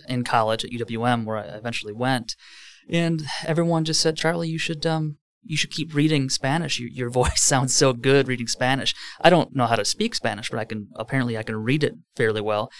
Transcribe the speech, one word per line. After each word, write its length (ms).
in 160
college 400
at 80
U 60
W 260
M, 180
where 140
I 60
eventually 500
went. 420
And 360
everyone 360
just 160
said, 160
"Charlie, 320
you 120
should, 260
um, 320
you 140
should 140
keep 240
reading 340
Spanish. 500
You, 80
your 220
<laughs> 120
voice 200
sounds 340
so 180
good 340
reading 200
Spanish." 460
I 120
don't 240
know 100
how 100
to 100
speak 280
Spanish, 380
but 80
I 60
can, 300
apparently 400
I 60
can 220
read 200
it 120
fairly 260
well. 280